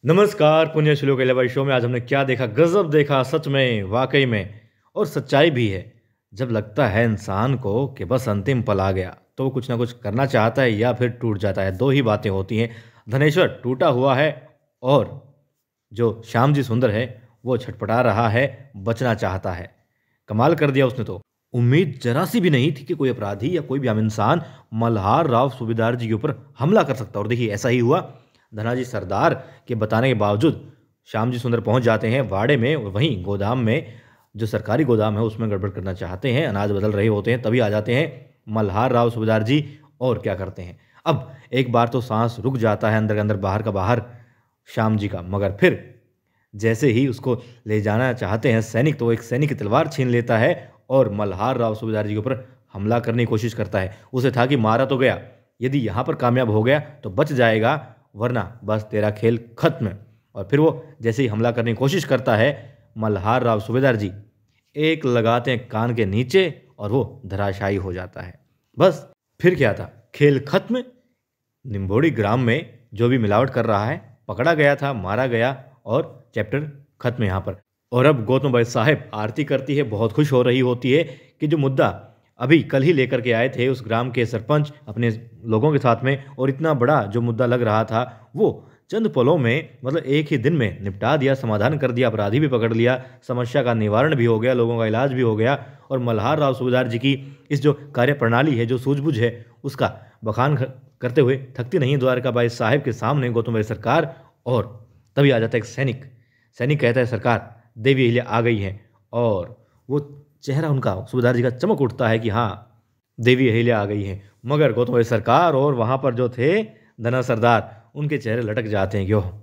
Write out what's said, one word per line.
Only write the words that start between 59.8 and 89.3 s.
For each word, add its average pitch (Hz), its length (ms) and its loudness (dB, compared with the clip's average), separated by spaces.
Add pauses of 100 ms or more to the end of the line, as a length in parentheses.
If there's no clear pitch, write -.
और 98 160 -8
फिर 143 80 2
वो 151 260 0 (160)
जैसे 113 200 -2
ही 127 60 2
हमला 113 240 0
करने 117 200 -2
की 107 40 0
कोशिश 139 280 0
करता 127 320 0
है 135 420 0 (200)
मल्हार 110 460 0
राव 113 160 2
सूबेदार 123 360 2
जी, 101 160 -2 (640)
एक 156 300 -2
लगाते 120 460 2
हैं 120 160 -4
कान 117 280 -2
के 113 100 0
नीचे 131 600 0 (120)
और 104 120 -6
वो 127 340 -2
धराशायी 98 500 -4
हो 95 180 -6
जाता 90 280 -12
है। 90 180 -18 (400)
बस, 160 320 2 (300)
फिर 180 140 4
क्या 120 180 2
था, - 420 -14
खेल 143 240 4
खत्म। 220 440 -2 (840)
निम्बोड़ी 104 440 0
ग्राम 110 280 0
में 127 400 -2 (140)
जो 117 160 2
भी 131 80 2
मिलावट 110 320 2
कर 117 160 -2
रहा 107 200 0
है 156 420 -8
पकड़ा 123 260 0
गया 143 220 4
था, 139 180 -4
मारा 107 340 -2
गया 120 360 0 (220)
और - 500 -4
चैप्टर 139 500 -6 (160)
खत्म 120 220 -2
यहाँ 92 180 0
पर। 98 200 -10 (300)
और 123 140 4
अब 135 200 4
गौतम 131 260 2
बाई 120 120 4
साहेब 123 500 0
आरती 110 300 -4
करती 143 320 -4
है, 143 80 0
बहुत 107 280 -2
खुश 151 200 0
हो 123 100 4
रही 123 180 2
होती 127 320 0
है 160 120 4 (360)
कि 156 80 -2
जो 160 100 2
मुद्दा 131 500 0 (320)
अभी 139 240 4
कल 135 200 0
ही 170 100 4
लेकर 131 280 0
के 120 100 0
आए 117 180 2
थे 123 180 -2
उस 127 180 -2
ग्राम 117 260 -2
के 120 140 0
सरपंच 147 480 -2 (140)
अपने 113 420 -4 (160)
लोगों 113 260 2
के 143 60 2
साथ 120 260 4
में, 135 220 -2
और 131 240 -4
इतना 151 240 0
बड़ा 127 300 4
जो 101 180 -2
मुद्दा 120 240 0
लग 120 160 0
रहा 110 220 2
था, 120 520 -4
वो 170 340 0 (200)
चंद 220 200 -2
पलों 135 280 4